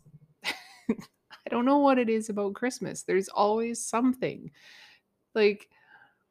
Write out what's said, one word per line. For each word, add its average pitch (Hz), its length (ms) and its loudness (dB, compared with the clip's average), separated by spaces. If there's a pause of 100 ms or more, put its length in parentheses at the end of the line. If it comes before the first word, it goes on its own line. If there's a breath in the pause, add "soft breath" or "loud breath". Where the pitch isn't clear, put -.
(200)
<laughs> - 240 -20
I - 1040 -10
don't 233 140 0
know 277 140 6
what 277 200 6
it 240 100 2
is 220 200 0
about 202 260 -4
Christmas. - 480 -6
There's 185 260 0
always 226 560 -2
something. 254 680 -2 (840 loud breath)
Like, 208 340 2 (640 soft breath)